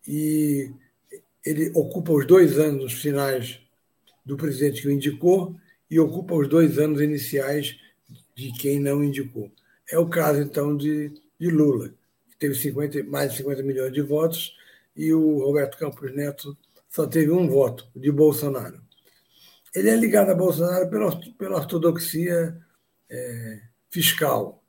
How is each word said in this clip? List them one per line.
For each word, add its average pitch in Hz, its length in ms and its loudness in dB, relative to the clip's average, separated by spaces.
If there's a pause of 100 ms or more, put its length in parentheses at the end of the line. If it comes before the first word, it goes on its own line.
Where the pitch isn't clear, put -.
e 151 640 -2 (720)
ele 151 300 -2
ocupa 165 380 0
os 139 120 2
dois 175 320 8
anos 139 360 0
finais 135 640 -4 (680)
do 135 120 -8
presidente 143 440 -2
que 143 60 -4
o 143 40 0
indicou 165 640 0 (340)
e 160 100 4
ocupa 165 340 0
os 147 160 2
dois 151 280 4
anos 151 240 2
iniciais 143 760 -2 (580)
de 135 180 -10
quem 139 260 -2
não 143 240 0
indicou. 127 480 -6 (380)
É 160 80 0
o 170 120 2
caso, 151 320 2
então, 147 340 -2
de, 147 380 -4 (260)
de 170 100 -2
Lula, 151 400 4 (400)
que - 80 -20
teve 143 180 -2
cinquenta, 143 480 -4
mais 143 280 -4
de - 60 -10
cinquenta 135 260 -6
milhões 131 300 -4
de 147 80 -2
votos, 151 560 -2 (380)
e 156 180 0
o 156 260 4
Roberto 139 380 0
Campos 139 360 -8
Neto 143 440 -8 (320)
só 160 160 -2
teve 151 260 2
um 175 160 2
voto, 127 480 2
de 135 160 -2
Bolsonaro. 143 720 2 (920)
Ele 196 140 4
é 220 60 4
ligado 208 360 4
a 180 40 4
Bolsonaro 175 540 0
pela, 165 300 -2 (140)
pela 190 240 -6
ortodoxia, 170 1000 -2 (520)
é, 117 520 -12 (280)
fiscal. 127 800 -2